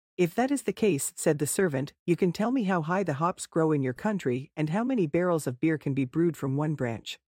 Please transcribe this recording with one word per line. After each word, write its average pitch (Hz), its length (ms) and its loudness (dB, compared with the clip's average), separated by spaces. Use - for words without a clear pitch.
"If 175 180 2
that 262 160 2
is 277 120 -2
the 196 100 -2
case," 175 420 0
said 151 240 2
the 147 80 0
servant, 143 460 -2
"you 170 120 2
can 180 160 2
tell 220 180 0
me 262 120 0
how 185 180 2
high 180 220 -2
the 170 100 -2
hops 165 340 -2
grow 160 240 2
in 147 100 2
your 131 120 0
country, 139 640 -2
and 156 140 0
how 208 120 -2
many 240 240 0
barrels 170 400 2
of 127 140 -6
beer 160 160 2
can 143 160 -2
be 135 100 0
brewed 156 320 0
from 135 220 -2
one 151 180 0
branch." 117 420 -6